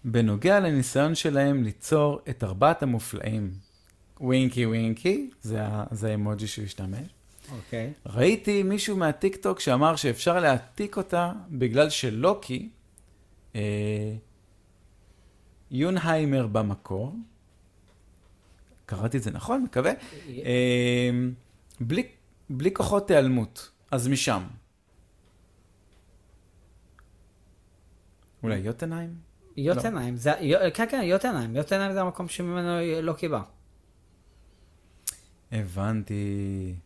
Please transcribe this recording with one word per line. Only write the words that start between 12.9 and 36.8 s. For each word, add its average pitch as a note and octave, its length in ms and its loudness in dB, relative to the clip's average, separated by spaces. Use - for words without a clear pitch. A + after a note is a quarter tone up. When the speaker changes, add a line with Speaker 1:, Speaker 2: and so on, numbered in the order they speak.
Speaker 1:
אה, G#2+ 60 -2
יונהיימר D#3 760 2
במקור." G#2+ 680 -2
קראתי A2 320 -4
את A2+ 60 -2
זה G#2+ 80 -4
נכון, B3+ 320 -2
מקווה. C#3+ 280 0
Speaker 2:
י- B2+ 160 -12
Speaker 1:
אה, B2 680 2
בלי, D#3+ 280 -2
בלי D3 240 0
כוחות G3+ 380 0
היעלמות, C3 600 4
אז B2 160 0
משם. B2+ 360 0
אולי G#2+ 140 0
יוטנהיים? E3 580 -6
Speaker 2:
יוטנהיים, B2 560 -2
Speaker 1:
לא. A#2+ 60 -6
Speaker 2:
זה, C3+ 200 2
יו-, D#3+ 200 2
כן, A3+ 180 0
כן, C4 120 0
יוטנהיים. E3+ 520 0
יוטנהיים G3 380 0
זה F#3+ 80 0
המקום F3+ 260 -4
שממנו F3 440 -4
לוקי E3 260 -4
בא. B2 140 -2
Speaker 1:
הבנתי. G2+ 1200 -4